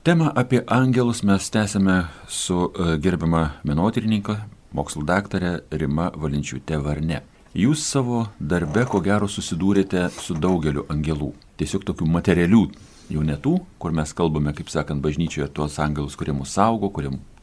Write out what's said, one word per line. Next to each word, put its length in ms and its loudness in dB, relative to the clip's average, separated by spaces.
Temą 320 4
apie 320 2
angelus 580 2
mes 260 2
tęsiame 580 2
su, 460 0
e, 240 0
gerbiama 540 2
menotyrininke, 720 0
mokslų 320 -6
daktare 460 0
Rima 380 0
Valinčiūte 640 -4
Varne. 380 -2
Jūs 320 2
savo 380 0
darbe, 500 0
ko 100 0
gero, 300 2
susidūrėte 760 0
su 160 -6
daugeliu 560 0
angelų. 460 -2
Tiesiog 260 -2
tokių 240 -2
materialių, 540 6
jau 100 -2
ne 160 0
tų, 220 0
kur 140 -4
mes 260 -2
kalbame, 400 0
kaip 160 -12
sakant, 320 -2
bažnyčioje, 480 -2
tuos 240 -4
angelus, 400 -2
kurie 160 -4
mus 160 -6
saugo, 400 2
kurie 240 -6